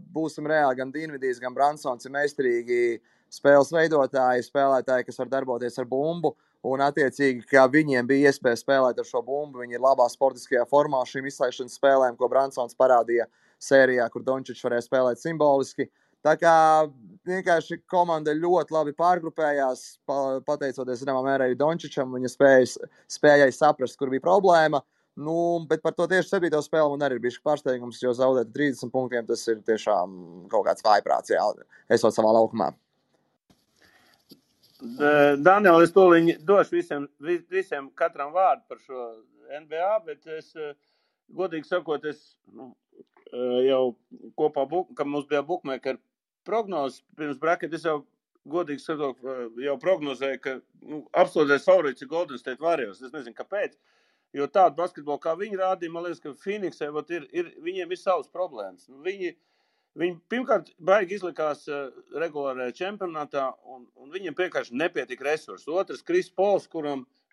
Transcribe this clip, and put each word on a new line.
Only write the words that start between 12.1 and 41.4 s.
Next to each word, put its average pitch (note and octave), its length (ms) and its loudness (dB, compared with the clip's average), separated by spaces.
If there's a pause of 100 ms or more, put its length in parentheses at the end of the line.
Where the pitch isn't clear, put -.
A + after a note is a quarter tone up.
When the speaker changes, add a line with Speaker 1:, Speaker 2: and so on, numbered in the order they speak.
Speaker 1:
ko B2 80 0
Bransons C3 480 -2
parādīja A#2 540 4 (340)
sērijā, B2+ 480 4
kur A#2 160 -10
Dončičs C3 400 -6
varēja A#2+ 160 -2
spēlēt D#3+ 380 -2
simboliski. D3 640 0 (420)
Tā D#3 140 4
kā E3+ 140 6 (760)
vienkārši F3 480 -2 (100)
komanda D#3+ 480 0
ļoti E3 400 0
labi D3 240 -2
pārgrupējās, D#3 880 0 (260)
pa-, C3+ 380 -2
pateicoties C3+ 560 -6
zināmā C3 240 -2
mērā C3+ 180 2
arī B2 140 0
Dončičam, D3 560 -2
viņa B2+ 160 -6
spējas, C3 400 6 (420)
spējai D3 400 6
saprast, D3 460 0
kur C3+ 100 -4
bija C3 140 -2
problēma. E3+ 560 4 (420)
Nu, D#3+ 140 -4 (340)
bet E3 140 -2
par D#3+ 100 -2
to E3+ 160 -2
tieši F#3 220 0
septīto E3 320 0
spēli D3+ 320 0
man C#3+ 100 -2
arī B2 140 -2
ir - 80 -14
bišķi - 180 -10
pārsteigums, B2+ 560 -4
jo B2 140 0
zaudēt B2+ 400 0
trīsdesmit C3+ 400 -4
punktiem, A#2+ 320 -4
tas - 240 -4
ir G#2+ 180 -4
tiešām F#2+ 480 0 (320)
kaut G#2+ 160 0
kāds - 220 -2
vājprāts, G2+ 480 2
jā, F#2+ 100 0 (480)
esot - 220 2
savā A2 180 4
laukumā. A2 380 0 (2000)
Speaker 2:
D-, C#3+ 640 2
Daniel, F#3 400 8
es E3+ 140 4
tūliņ E3+ 400 8 (100)
došu F#3 300 2
visiem, D3+ 320 -4 (180)
vi-, F3 140 -4 (100)
visiem E3+ 380 -6 (100)
katram D3+ 380 -4
vārdu F3 340 2
par A#2+ 140 -18
šo B2+ 240 -12 (500)
N D#3 140 -14
B D#3+ 100 -8
A, G3+ 140 0 (100)
bet D3+ 240 -14
es, D#3 240 -14
eh, D3 220 -12 (580)
godīgi E3 320 -6